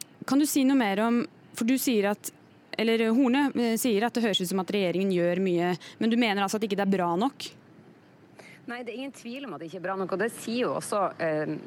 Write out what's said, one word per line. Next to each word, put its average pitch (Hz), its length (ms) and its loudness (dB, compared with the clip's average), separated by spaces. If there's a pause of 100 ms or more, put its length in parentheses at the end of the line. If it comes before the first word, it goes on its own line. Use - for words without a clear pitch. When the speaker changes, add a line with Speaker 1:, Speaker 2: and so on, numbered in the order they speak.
(240)
Speaker 1:
kan 262 140 2
du 302 80 4
si 285 180 2
noe 269 140 4
mer 202 220 2
om, 233 260 2 (260)
for - 120 -2
du 240 120 2
sier 214 360 2
at, - 180 -8 (480)
eller 226 340 2
Horne, 269 440 4
eh, 233 200 2
sier 220 300 2
at 233 80 -2
det 240 80 0
høres 208 180 2
ut 180 80 -2
som 190 120 -2
at 170 100 -4
regjeringen 190 420 0
gjør 175 300 2
mye, 175 320 0 (240)
men 220 100 0
du 226 80 2
mener 220 240 2
altså 196 160 -2
at 208 60 -2
ikke 202 160 -2
det 196 80 2
er 196 100 2
bra 175 200 0
nok? 233 340 -2 (1120)
Speaker 2:
Nei, 240 220 -12
det 226 60 -10
er 220 80 -10
ingen 269 100 -8
tvil 247 340 -12
om 202 100 -10
at 139 40 -10
det 165 80 -10
ikke 175 140 -10
er 170 80 -4
bra 196 100 -2
nok, 185 160 -4
og 180 60 0
det 220 100 0
sier 226 380 -2
jo 139 80 0
også, 165 220 -4 (200)
eh, 151 320 -2 (160)